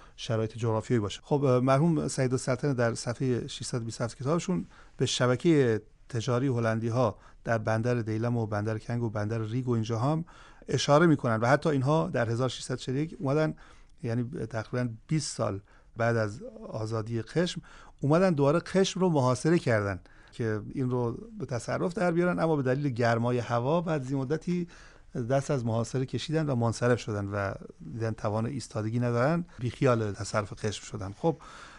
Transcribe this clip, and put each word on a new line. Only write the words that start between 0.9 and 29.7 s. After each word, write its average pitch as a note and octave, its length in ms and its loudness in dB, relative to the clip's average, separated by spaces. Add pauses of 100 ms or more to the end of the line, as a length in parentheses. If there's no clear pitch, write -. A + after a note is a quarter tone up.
باشه. G2+ 240 -4
خب، C#3+ 200 0
مرحوم C#3 640 4
سعید C3 240 -2
السلطنه C3 420 0
در A#2 200 2
صفحهٔ B2 520 -2
ششصد - 360 -6
و - 20 -6
بیست A2+ 160 -8
و B2 40 -2
هفت A#2 120 -6
کتابشون E3+ 500 -2 (300)
به C3+ 100 0
شبکهٔ B2 760 4 (280)
تجاری B2 380 0
هلندی‌ها A#2 720 0 (260)
در A#2 140 2
بندر A2+ 360 0
دیلم A2+ 420 0
و A2+ 100 0
بندر G#2+ 320 -2
کنگ A#2+ 240 -4
و A#2 80 -2
بندر G#2+ 280 -2
ریگ A#2 300 -4
و B2 40 4
اینجا A2+ 260 0
هم D3+ 260 0 (440)
اشاره C#3+ 380 4
می‌کنن C3+ 300 4
و A2 100 0
حتی D3 240 4
اینها D3+ 420 2
در A#2+ 180 0
هزار A#2+ 180 0
ششصد - 260 -8
و - 20 -6
چهل B2+ 180 -6
و C3 40 -2
یک D#3 200 -4
اومدن، D3+ 360 0 (480)
یعنی A#2+ 440 -4
تقریباً B2 420 -4 (180)
بیست D#3 300 -2
سال G#2+ 240 -2 (360)
بعد A#2 200 2
از A2 260 -2 (260)
آزادی A2+ 540 -4
قشم، E3+ 380 -2 (400)
اومدن E3+ 300 4
دوباره C#3+ 300 4
قشم F#3 400 0
رو F#3 80 2
محاصره D3 500 4
کردن G#2 420 0 (320)
که A2 280 -2 (140)
این B2+ 160 -2
رو B2 280 -2 (200)
به C#3+ 80 -8
تصرف C3 480 -4
در F3 180 0
بیارن، F3 260 2
اما E3 180 2
به C#3+ 60 0
دلیل C3 260 0
گرمای A#2 500 2
هوا B2 420 0
بعد E3 220 -2
از B2+ 80 -6
این C#3 100 0
مدتی D#3+ 480 -2 (640)
دست C#3 200 2
از B2+ 160 0
محاصره A#2 400 0
کشیدن D3+ 400 -2
و C#3 80 0
منصرف A#2 460 2
شدن G2+ 260 -4
و G2 280 -2 (380)
دیدن A2+ 180 -4
توان A2 360 -2
ایستادگی A#2 520 -4
ندارن، B2 460 2 (140)
بیخیال A#2 540 2